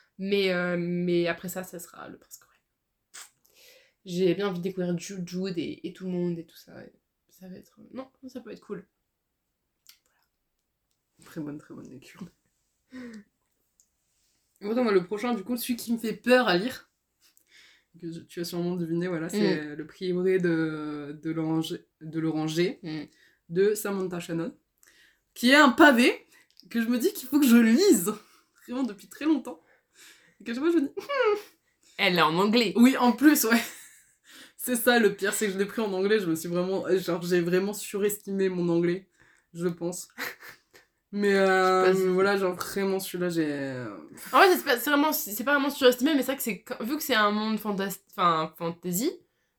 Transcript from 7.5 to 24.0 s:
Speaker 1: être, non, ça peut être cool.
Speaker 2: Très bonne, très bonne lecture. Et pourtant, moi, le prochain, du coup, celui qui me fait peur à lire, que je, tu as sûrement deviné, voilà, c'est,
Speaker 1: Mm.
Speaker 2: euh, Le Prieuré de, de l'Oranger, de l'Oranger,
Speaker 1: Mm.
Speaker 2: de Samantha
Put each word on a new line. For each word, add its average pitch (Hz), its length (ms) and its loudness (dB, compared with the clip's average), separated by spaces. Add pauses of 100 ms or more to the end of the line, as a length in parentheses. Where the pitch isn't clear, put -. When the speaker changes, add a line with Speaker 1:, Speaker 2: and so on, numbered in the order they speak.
Speaker 1:
être, - 200 -20 (160)
non, 262 140 -14 (220)
ça 254 100 -16
peut 208 120 -16
être - 100 -18
cool. 202 240 -14 (2500)
Speaker 2:
Très - 160 -14
bonne, 147 160 -10
très - 160 -20
bonne - 160 -18
lecture. - 320 -20 (2500)
Et 196 40 -10
pourtant, 226 180 0
moi, 226 100 2
le 180 100 4
prochain, 214 300 -4
du 196 100 -6
coup, 247 140 -6
celui 240 180 -4
qui 233 180 -6
me 220 40 -2
fait 220 160 -6
peur 247 340 2
à 175 100 4
lire, 220 320 -6 (1120)
que 165 120 -12
je, 170 100 -14
tu - 180 -14
as 170 40 -4
sûrement 175 320 -4
deviné, 170 320 -2
voilà, 170 220 -4
c'est, 196 100 -2 (160)
Speaker 1:
Mm. 156 40 -4 (120)
Speaker 2:
euh, 147 40 -14
Le 156 120 -12
Prieuré 185 520 0
de, 151 840 -4
de 160 100 -6
l'Oranger, 160 540 -2 (160)
de 160 180 -8
l'Oranger, 160 640 -2
Speaker 1:
Mm. 156 200 -8 (460)
Speaker 2:
de 196 260 2
Samantha 190 440 -6